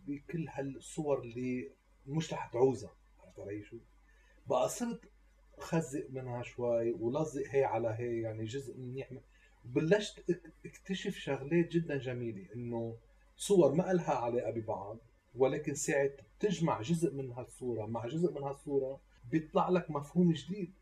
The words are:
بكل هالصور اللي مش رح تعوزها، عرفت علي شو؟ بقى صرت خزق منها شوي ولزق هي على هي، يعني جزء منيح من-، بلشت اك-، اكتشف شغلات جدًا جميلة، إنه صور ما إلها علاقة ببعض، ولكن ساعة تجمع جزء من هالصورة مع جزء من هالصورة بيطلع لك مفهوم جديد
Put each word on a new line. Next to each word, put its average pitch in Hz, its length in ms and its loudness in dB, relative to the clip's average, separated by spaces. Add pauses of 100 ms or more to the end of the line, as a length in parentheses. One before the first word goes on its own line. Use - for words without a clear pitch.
بكل 143 420 -4
هالصور 139 720 -4
اللي 123 480 -4 (380)
مش 156 260 -4
رح - 120 -6
تعوزها، 120 460 2 (320)
عرفت - 160 -20
علي 101 240 -8
شو؟ 117 140 -16 (720)
بقى 131 220 2
صرت 233 300 -4 (600)
خزق 160 500 -2
منها 127 340 -6
شوي 117 480 0
ولزق 135 580 -2
هي 139 140 4
على 117 340 0
هي، 117 240 -2
يعني 110 240 -4
جزء 123 320 -8
منيح 127 340 -10
من-، 127 80 -12 (460)
بلشت 160 640 2
اك-، - 220 -2 (140)
اكتشف - 500 -6
شغلات 147 520 0
جدًا 165 300 0
جميلة، 123 480 -6 (100)
إنه 117 400 -4 (420)
صور 160 360 6
ما 180 180 2
إلها 165 200 2
علاقة 120 400 0
ببعض، 104 460 -6 (380)
ولكن 139 380 2
ساعة 143 360 2 (300)
تجمع 156 420 2
جزء 151 320 0
من 135 180 -6
هالصورة 120 540 -6
مع 113 220 -4
جزء 160 260 2
من 143 100 -6
هالصورة 139 560 0 (320)
بيطلع 165 380 2
لك 175 220 2
مفهوم 165 400 4
جديد 175 400 -2 (100)